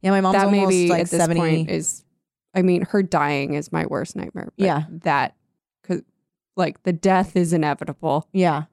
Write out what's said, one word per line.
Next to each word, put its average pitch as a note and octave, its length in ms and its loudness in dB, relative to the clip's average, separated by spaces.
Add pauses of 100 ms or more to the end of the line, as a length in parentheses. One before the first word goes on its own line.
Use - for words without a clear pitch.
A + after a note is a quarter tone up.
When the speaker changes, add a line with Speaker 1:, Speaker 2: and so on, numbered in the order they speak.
Speaker 1:
Yeah, F#3+ 120 0
my G3 80 4
mom's F#3+ 160 2
Speaker 2:
That G3 100 4
Speaker 1:
almost, G3 240 4
Speaker 2:
maybe F3+ 180 4
Speaker 1:
like, F3 140 2
Speaker 2:
at F3 80 -4
this E3+ 100 0
Speaker 1:
seventy. E3+ 200 2
Speaker 2:
point D#3+ 280 0
is, - 360 -6 (500)
I F#3+ 80 2
mean, F3+ 200 2
her G3 200 0
dying D3 520 -2
is C#3+ 180 -6
my D#3+ 140 -2
worst - 280 -6
nightmare. - 420 -10
But G3 80 0
Speaker 1:
Yeah. D3+ 200 0 (180)
Speaker 2:
that, C#3+ 320 -2 (480)
'cause, - 200 -6 (540)
like, - 280 -4
the F#3 80 0
death F#3 420 0
is F3 180 2
inevitable. D3+ 800 -2
Speaker 1:
Yeah. D#3+ 400 0